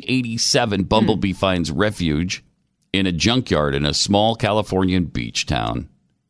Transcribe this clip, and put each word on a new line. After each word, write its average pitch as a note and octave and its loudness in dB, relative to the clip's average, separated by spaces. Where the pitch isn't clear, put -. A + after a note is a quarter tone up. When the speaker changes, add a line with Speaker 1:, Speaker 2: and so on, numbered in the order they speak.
Speaker 1:
eighty-seven, A#2 0
Bumblebee G2+ 2
Speaker 2:
Hmm. - -10
Speaker 1:
finds F2+ 0
refuge F2 -2
in G2 0
a F#2 0
junkyard E2+ 0
in C#2+ 0
a D2 0
small G#2 2
Californian F#2+ 0
beach A#1+ -6
town. A#1+ -2